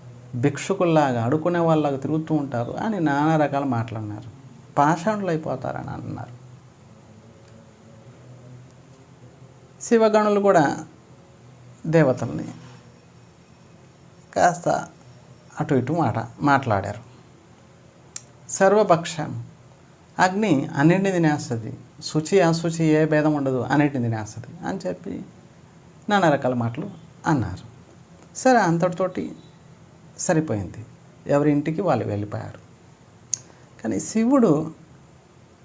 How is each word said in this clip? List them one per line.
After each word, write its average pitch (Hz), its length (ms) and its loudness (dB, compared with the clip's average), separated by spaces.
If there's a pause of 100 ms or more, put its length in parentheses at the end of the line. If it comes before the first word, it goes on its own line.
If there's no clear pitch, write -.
(340)
భిక్షుకుల్లాగా, 143 920 0
అడుక్కునే 156 340 0
వాళ్ళలాగా 156 380 2
తిరుగుతూ 156 380 -4
ఉంటారు 131 380 -2
అని 214 280 -4
నానా 151 360 2
రకాల 139 280 0
మాటలు 117 340 -4
అన్నారు. 107 380 -12 (420)
పాషాణులు 180 480 0
అయిపోతారని 139 640 -6
అన్నారు. - 460 -12 (3500)
శివగణులు 214 580 4
కూడా 175 440 4 (1000)
దేవతల్ని 151 580 2 (1900)
కాస్త 170 520 0 (720)
అటు 139 140 0
ఇటు 123 180 0
మాట, 127 340 -2 (140)
మాట్లాడారు. 117 600 0 (1500)
"సర్వపక్షం, 180 920 2 (720)
అగ్ని 185 480 2
అన్నింటిని 185 460 2
తినేస్తది, 139 640 -2 (260)
శుచి 156 360 0
అశుచి 165 440 0
ఏ 156 220 4
భేదం 151 280 2
ఉండదు, 131 260 -2
అన్నింటిని 135 440 0
తినేస్తది" - 600 -8
అని 190 200 -6
చెప్పి 180 360 -10 (840)
నానా 190 220 4
రకాల 131 240 0
మాటలు 120 360 -4 (360)
అన్నారు. 120 500 -2 (600)
సరే, 254 200 6
అంతటితోటి 175 760 0 (840)
సరిపోయింది. 143 680 -2 (400)
ఎవరి 147 240 4
ఇంటికి 156 300 0
వాళ్ళు 139 240 0
వెళ్ళిపోయారు. 104 600 -8 (1160)
కానీ - 180 -4
శివుడు 220 720 2 (920)